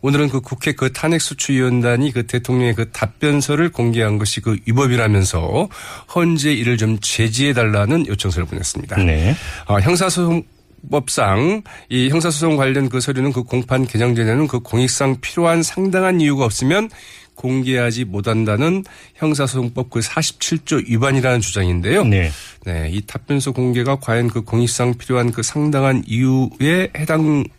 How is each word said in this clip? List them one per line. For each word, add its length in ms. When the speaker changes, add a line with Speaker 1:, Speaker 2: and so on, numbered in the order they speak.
Speaker 1:
오늘은 260
그 120
국회 320
그 200
탄핵소추위원단이 1200
그 140
대통령의 480
그 160
답변서를 800
공개한 480
것이 220
그 260
위법이라면서 1000
헌재 380
이를 240
좀 240
제지해달라는 1080
요청서를 380
보냈습니다. 580
Speaker 2:
네. 300
Speaker 1:
어, 140
형사소송법상 1800
이 220
형사소송 460
관련 340
그 100
서류는 320
그 100
공판 440
개정 280
전에는 340
그 120
공익상 640
필요한 400
상당한 580
이유가 240
없으면 460
공개하지 680
못한다는 800
형사소송법 760
그 120
사십칠 600
조 120
위반이라는 640
주장인데요. 640
Speaker 2:
네. 260
Speaker 1:
네, 260
이 80
답변서 520
공개가 440
과연 320
그 140
공익상 560
필요한 340
그 100
상당한 640
이유에 920
해당이 460